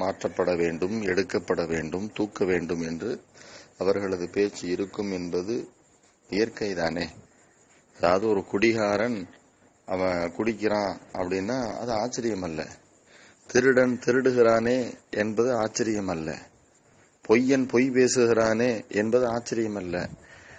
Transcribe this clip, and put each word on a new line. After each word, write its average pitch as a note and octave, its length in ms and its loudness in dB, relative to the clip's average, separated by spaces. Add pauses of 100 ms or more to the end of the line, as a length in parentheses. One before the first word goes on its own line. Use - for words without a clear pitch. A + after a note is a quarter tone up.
மாற்றப்பட F#2+ 560 0
வேண்டும், E2+ 460 -2
எடுக்கப்பட F#2 640 -2
வேண்டும், E2 480 -4
தூக்க G#2 300 -2
வேண்டும் F2 360 0
என்று E2 400 -6 (580)
அவர்களது F#2+ 500 0
பேச்சு G2+ 400 -2
இருக்கும் F#2+ 440 -4
என்பது F2+ 560 -4 (600)
இயற்கைதானே? F2 800 -2 (880)
அதாவது, F#2+ 320 2
ஒரு G2 160 0
குடிகாரன் G#2+ 840 0 (580)
அவன் F2+ 500 0
குடிக்கிறான் G#2 640 -2 (140)
அப்படின்னா F#2+ 640 -4
அது A#2+ 160 -4
ஆச்சரியம் A2+ 500 -4
அல்ல. D#2 240 -6 (800)
திருடன் B2+ 580 4
திருடுகிறானே B2 880 4 (160)
என்பது A2 440 0
ஆச்சரியம் A2 540 -2
அல்ல. D#2+ 300 -4 (920)
பொய்யன் B2+ 400 4
பொய் B2+ 220 4
பேசுகிறானே A#2 960 4
என்பது A2+ 380 2
ஆச்சரியம் A2+ 500 -2
அல்ல. F2 320 -4 (500)